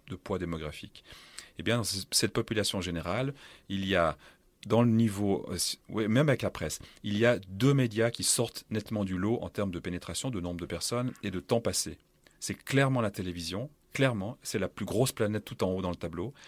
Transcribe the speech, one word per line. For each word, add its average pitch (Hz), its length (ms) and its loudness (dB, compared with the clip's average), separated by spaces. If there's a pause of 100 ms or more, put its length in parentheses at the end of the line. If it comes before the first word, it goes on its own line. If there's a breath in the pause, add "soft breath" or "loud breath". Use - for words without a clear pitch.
de 92 80 -8
poids 92 240 -4
démographique, 82 640 -8 (560 loud breath)
Eh 82 40 -8
bien, 110 140 2
dans 113 60 0
c-, 95 280 -4
cette - 220 2
population 107 480 0
générale, 90 520 -2 (360 loud breath)
il 98 160 -2
y 95 100 2
a, 82 220 4 (480 soft breath)
dans 107 160 6
le 120 80 6
niveau, 104 600 4
euh, 90 80 -6
si, - 220 -4 (100)
ouais, 107 180 -2
même 135 220 4
avec 120 120 2
la 98 80 0
presse, - 300 -6 (240 loud breath)
il 104 140 -2
y 113 80 4
a 120 120 6 (120)
deux 113 240 4
médias 117 380 4
qui 131 120 -6
sortent - 460 0
nettement 107 340 -2
du 92 140 -2
lot 104 240 0
en 87 80 -6
termes 101 220 -2
de 85 80 -4
pénétration, 87 500 -6
de 104 100 -4
nombre 87 200 -6
de 85 60 -6
personnes 120 460 -4 (100)
et 101 100 -6
de 92 80 -4
temps 117 220 2
passé. 85 360 -2 (420 soft breath)
C'est - 160 -6
clairement 135 460 2
la 104 100 0
télévision, 90 580 -6 (240)
clairement, 120 480 0
c'est - 180 -4
la 92 80 0
plus - 180 -8
grosse 107 260 2
planète 107 340 -2
tout - 180 -4
en 92 80 2
haut 95 100 -2
dans 92 80 -2
le 85 60 -4
tableau, 85 380 -6 (140 loud breath)